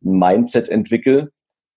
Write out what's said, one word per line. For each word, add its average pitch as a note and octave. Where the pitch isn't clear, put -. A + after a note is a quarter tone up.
ein F#2+
Mindset A2+
entwickle, C3